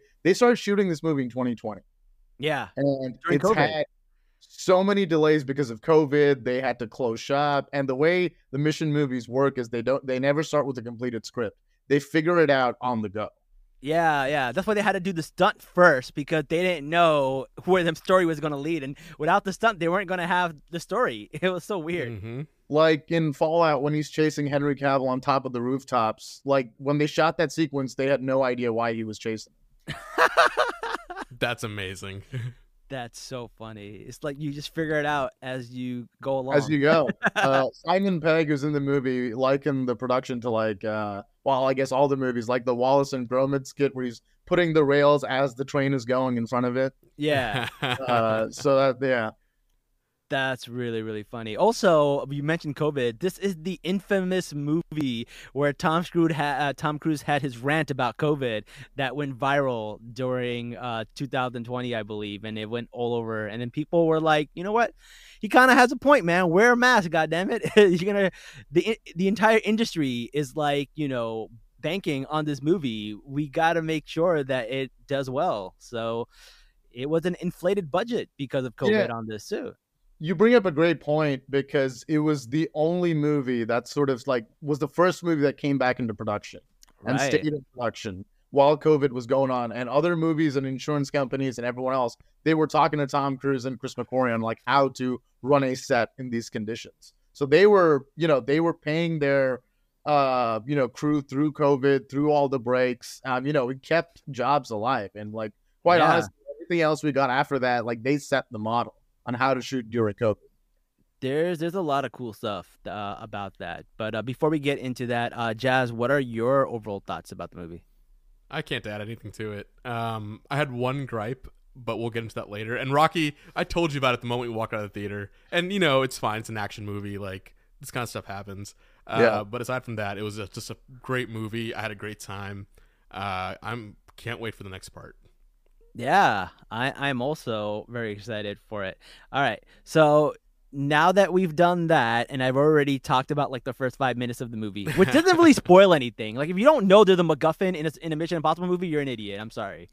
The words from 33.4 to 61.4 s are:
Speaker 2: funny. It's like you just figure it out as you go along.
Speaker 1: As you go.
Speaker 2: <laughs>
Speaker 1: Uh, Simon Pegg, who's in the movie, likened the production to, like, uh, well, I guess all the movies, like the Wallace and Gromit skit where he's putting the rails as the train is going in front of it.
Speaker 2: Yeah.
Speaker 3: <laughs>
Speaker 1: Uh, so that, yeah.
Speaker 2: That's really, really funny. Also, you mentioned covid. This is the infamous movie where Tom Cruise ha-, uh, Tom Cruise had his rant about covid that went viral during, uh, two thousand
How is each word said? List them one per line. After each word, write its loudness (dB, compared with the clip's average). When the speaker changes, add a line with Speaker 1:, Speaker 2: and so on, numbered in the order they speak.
Speaker 2:
funny. -16
It's -18
like -6
you -6
just -12
figure 0
it 0
out -2
as -8
you -8
go -2
along. -4
Speaker 1:
As 2
you 2
go. 4
Speaker 2:
<laughs> -18
Speaker 1:
Uh, 2
Simon 0
Pegg, 2
who's 0
in 0
the 0
movie, 0
likened 2
the 0
production -2
to, -4
like, -2
uh, -4
well, 2
I 2
guess -2
all 4
the 2
movies, -2
like 0
the 0
Wallace 2
and -6
Gromit 0
skit -2
where -6
he's -8
putting 2
the 6
rails 4
as 0
the -4
train 0
is -4
going 0
in -2
front 0
of -2
it. 0
Speaker 2:
Yeah. 0
Speaker 3:
<laughs> -10
Speaker 1:
Uh, 0
so 2
that, 2
yeah. 0
Speaker 2:
That's -4
really, -6
really -8
funny. -10
Also, 4
you -6
mentioned -2
covid. -2
This -4
is -2
the -6
infamous -2
movie -2
where 0
Tom 0
Cruise 0
ha-, -2
uh, 0
Tom -4
Cruise -4
had 0
his -6
rant 0
about -2
covid -2
that -2
went -6
viral 0
during, -4
uh, -6
two -8
thousand -4